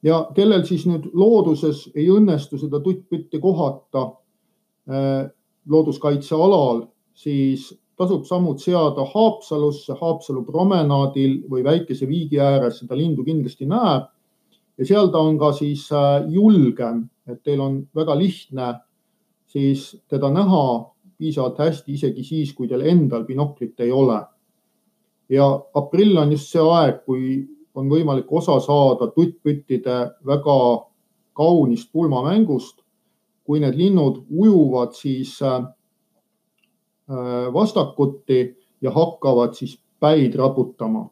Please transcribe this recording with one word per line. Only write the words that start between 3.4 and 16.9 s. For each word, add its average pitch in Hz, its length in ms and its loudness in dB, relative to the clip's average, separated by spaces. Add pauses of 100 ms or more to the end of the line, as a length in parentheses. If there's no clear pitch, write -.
kohata, 139 680 -4 (760)
äh, 135 400 -4 (400)
looduskaitsealal, 151 1200 0 (260)
siis 135 640 -4 (240)
tasub 180 280 -2
sammud 175 380 -2
seada 151 400 0
Haapsalusse. 147 960 -2
Haapsalu 165 460 -6
promenaadil 139 960 0 (100)
või 127 140 -2
väikese 147 420 -2
viigi 147 320 -4
ääres 135 400 0
seda 120 160 -12
lindu 147 300 -2
kindlasti 147 420 -4
näeb. 175 460 -2 (680)
Ja 135 60 -2
seal 196 240 4
ta 165 100 0
on 156 200 2
ka 147 140 2
siis, 147 380 -6
äh, 143 380 2
julgem, 131 800 2 (180)